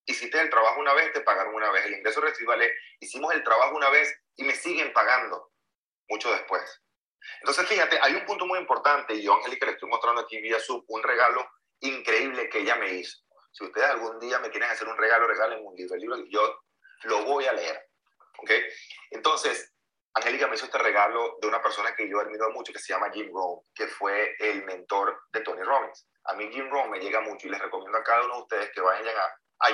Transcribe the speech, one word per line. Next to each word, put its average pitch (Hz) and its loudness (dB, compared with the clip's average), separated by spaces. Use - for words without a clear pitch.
Hiciste - -2
el - 2
trabajo 113 6
una 110 4
vez, - 4
te - -2
pagaron 107 0
una 107 0
vez. 98 2
El 104 -6
ingreso 110 -2
residual - 0
es, - 4
hicimos 151 -4
el 156 -2
trabajo 139 4
una 143 2
vez - 4
y 277 -8
me - 0
siguen - -4
pagando - 2
mucho 107 -2
después. - -4
Entonces, 175 2
fíjate, 170 4
hay 139 6
un - -2
punto 190 -4
muy 185 -2
importante, - 2
y 104 -4
yo, 101 6
Angélica, - 2
le - 2
estoy - -10
mostrando 117 2
aquí 113 -10
vía 113 0
Zoom 123 -6
un 110 -6
regalo 120 2
increíble 123 -2
que 113 -4
ella 104 0
me - -2
hizo. 90 -10
Si 101 -8
ustedes - 2
algún 113 -2
día 123 -2
me - -4
quieren - -2
hacer - -4
un 110 -6
regalo, 113 4
regalen 110 0
un 95 -16
libro, 90 -8
el 87 -4
libro, 113 -6
yo - 0
lo 113 -2
voy - 0
a - 2
leer, - -6
¿ok? - -2
Entonces, - 0
Angélica - 0
me - -4
hizo - -4
este 175 -4
regalo 113 2
de 107 0
una - 0
persona - -2
que 107 -4
yo 101 0
admiro 107 -2
mucho, - -10
que - -14
se - -6
llama 98 -2
Jim 104 -8
Rohn, 90 -4
que 107 -4
fue 101 -2
el 104 -2
mentor 95 -2
de 110 -2
Tony - -6
Robbins. - 0
A - -4
mí 131 -8
Jim 135 -6
Rohn 139 0
me 92 -6
llega 101 0
mucho 104 -6
y - -10
les 98 -6
recomiendo 95 -4
a 113 -2
cada 117 4
uno - -4
de 120 -8
ustedes 107 -4
que - -6
vayan 95 2
a, - 0
a - 4